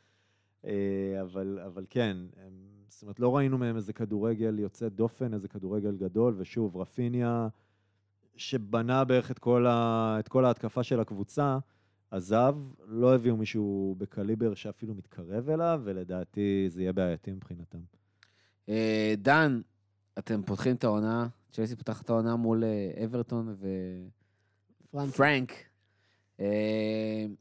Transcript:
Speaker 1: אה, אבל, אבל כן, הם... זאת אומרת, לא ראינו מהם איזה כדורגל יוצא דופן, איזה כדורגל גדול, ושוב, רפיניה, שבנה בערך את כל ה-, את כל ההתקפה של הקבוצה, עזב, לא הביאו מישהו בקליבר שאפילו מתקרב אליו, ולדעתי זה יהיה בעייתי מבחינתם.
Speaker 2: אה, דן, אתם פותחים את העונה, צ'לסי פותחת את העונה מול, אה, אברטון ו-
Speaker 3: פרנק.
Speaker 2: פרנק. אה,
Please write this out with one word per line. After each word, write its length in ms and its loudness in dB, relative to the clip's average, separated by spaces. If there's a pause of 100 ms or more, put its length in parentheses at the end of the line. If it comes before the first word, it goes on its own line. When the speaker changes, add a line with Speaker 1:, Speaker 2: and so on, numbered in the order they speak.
(640)
Speaker 1:
אה, 60 -6 (500)
אבל, 440 -6
אבל 240 -12
כן, 280 0 (200)
הם... 140 -20 (380)
זאת 120 -20
אומרת, 180 -12
לא 180 4
ראינו 200 2
מהם 180 0
איזה 180 -6
כדורגל 640 -2
יוצא 300 -4
דופן, 440 -2
איזה 140 -6
כדורגל 480 -2
גדול, 420 2
ושוב, 400 -2
רפיניה, 720 -2 (880)
שבנה 680 0
בערך 280 4
את 80 -8
כל 280 4
ה-, 520 2
את 80 -2
כל 180 4
ההתקפה 380 2
של 160 0
הקבוצה, 580 -2 (540)
עזב, 440 2 (320)
לא 280 6
הביאו 220 4
מישהו 600 -2
בקליבר 560 -2
שאפילו 400 -10
מתקרב 560 -8
אליו, 340 2
ולדעתי 880 0
זה 120 -6
יהיה 120 0
בעייתי 380 0
מבחינתם. 480 -14 (920)
Speaker 2:
אה, 480 2
דן, 440 4 (580)
אתם 260 -2
פותחים 300 0
את 80 -8
העונה, 440 2 (240)
צ'לסי 240 -4
פותחת 300 -10
את 40 -8
העונה 260 2
מול, 280 2
אה, 420 -2
אברטון 540 -4
ו- 480 -6 (840)
Speaker 3:
פרנק. 240 -6
Speaker 2:
פרנק. 380 4 (840)
אה, 840 -2 (160)